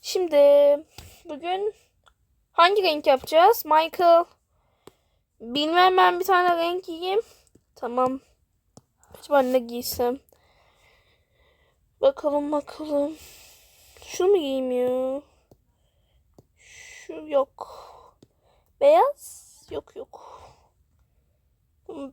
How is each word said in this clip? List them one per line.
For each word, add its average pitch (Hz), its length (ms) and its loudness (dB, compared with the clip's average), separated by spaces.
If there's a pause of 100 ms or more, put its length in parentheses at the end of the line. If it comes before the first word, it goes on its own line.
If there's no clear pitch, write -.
Şimdi 339 360 -2 (880)
bugün 349 480 -8 (800)
hangi 370 300 2
renk 302 240 -2
yapacağız? 320 580 2
Michael. 330 600 2 (1120)
Bilmem, 320 580 0
ben 359 220 2
bir 370 60 -6
tane 359 320 2
renk 349 260 -6
giyeyim. 370 380 -6 (540)
Tamam. 254 440 -4 (1000)
Acaba 285 200 2
ne 254 180 0
giysem? 240 600 -6 (1800)
Bakalım, 285 500 -2
bakalım. 294 680 -6 (880)
Şunu - 220 -4
mu 403 100 4
giyeyim 269 340 -4
ya? 254 500 -4 (1400)
Şu - 560 -20
yok. 302 540 -4 (1120)
Beyaz? - 880 0
Yok, - 260 -16
yok. - 460 -20 (1400)
Hmm. 277 280 -16